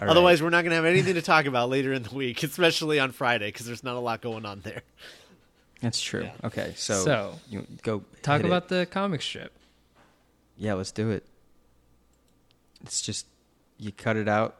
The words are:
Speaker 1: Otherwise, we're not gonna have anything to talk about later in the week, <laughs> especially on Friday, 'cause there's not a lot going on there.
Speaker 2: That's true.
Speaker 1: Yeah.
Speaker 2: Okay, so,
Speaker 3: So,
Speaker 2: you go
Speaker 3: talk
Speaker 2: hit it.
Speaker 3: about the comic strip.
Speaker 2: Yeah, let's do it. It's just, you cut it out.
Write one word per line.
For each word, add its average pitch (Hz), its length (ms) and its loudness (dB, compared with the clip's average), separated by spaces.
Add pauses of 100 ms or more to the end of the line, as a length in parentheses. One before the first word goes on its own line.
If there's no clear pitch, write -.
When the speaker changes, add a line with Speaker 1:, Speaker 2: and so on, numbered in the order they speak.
(120)
Speaker 1:
Otherwise, 175 320 8
we're 170 80 0
not 170 120 4
gonna 170 120 0
have 160 100 2
anything 185 300 4
to 165 80 -2
talk 156 240 4
about 123 220 2
later 135 220 0
in 131 120 -2
the 110 100 -12
week, 131 300 -4
<laughs> - 0 -
especially 156 560 2
on 131 140 0
Friday, 117 380 0
'cause 113 140 -12
there's 117 180 -10
not 123 120 -6
a 123 40 -6
lot 117 220 -4
going 110 240 -6
on 101 160 -10
there. 95 220 -10 (960)
Speaker 2:
That's 117 200 -2
true. - 220 -4
Speaker 1:
Yeah. - 80 -10 (140)
Speaker 2:
Okay, - 320 -6
so, 98 260 -2
Speaker 3:
So, 107 300 0 (160)
Speaker 2:
you 104 180 -10 (140)
go 107 220 -4 (180)
Speaker 3:
talk 143 160 2
Speaker 2:
hit 160 80 0
it. - 20 2
Speaker 3:
about 175 220 0
the 180 200 0
comic 196 320 -4
strip. - 300 -10 (1080)
Speaker 2:
Yeah, 104 180 -2
let's 95 180 -4
do 110 160 -2
it. - 160 -4 (1600)
It's - 180 -6
just, - 240 -6 (520)
you 104 140 -10
cut 110 240 -2
it 107 140 0
out. 107 300 2